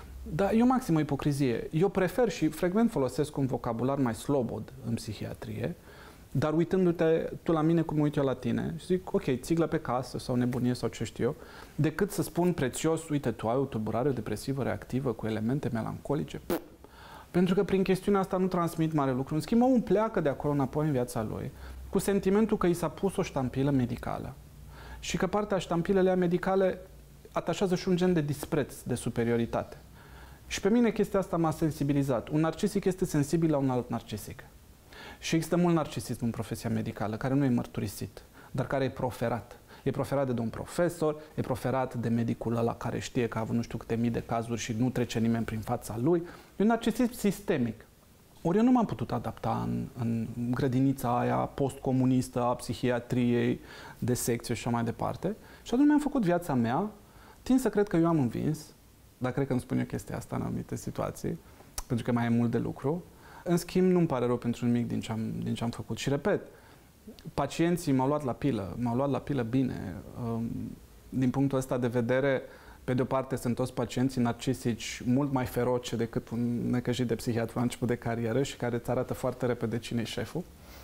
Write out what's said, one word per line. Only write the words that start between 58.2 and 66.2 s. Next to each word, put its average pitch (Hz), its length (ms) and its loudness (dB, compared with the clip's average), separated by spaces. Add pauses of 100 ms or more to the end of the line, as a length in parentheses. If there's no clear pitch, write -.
dar 127 140 -2
cred 139 140 0
că 135 60 -4
îmi 123 100 2
spun 127 160 -2
eu 123 80 0
chestia 117 320 -6
asta - 180 -8
în 120 60 -2
anumite 120 340 -4
situații, 120 640 -4 (500)
pentru 113 180 -2
că 127 60 -2
mai 120 140 2
e 117 40 0
mult 117 220 2
de 113 60 0
lucru. 131 460 -2 (400)
În 175 140 2
schimb, 185 340 4
nu-mi 175 160 6
pare 127 180 2
rău 120 120 2
pentru 120 280 -2
nimic 120 220 2
din 113 120 -2
ce-am, 110 200 -4 (240)
din 117 100 -2
ce-am 117 160 -2
făcut. 113 280 -8
Și - 120 -2
repet, 151 320 2 (920)